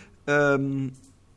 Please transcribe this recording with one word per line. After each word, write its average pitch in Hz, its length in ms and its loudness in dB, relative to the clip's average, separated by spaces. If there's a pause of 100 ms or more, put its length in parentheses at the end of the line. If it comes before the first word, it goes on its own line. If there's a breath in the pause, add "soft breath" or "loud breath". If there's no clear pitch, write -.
(280 loud breath)
ähm, 139 640 0 (440)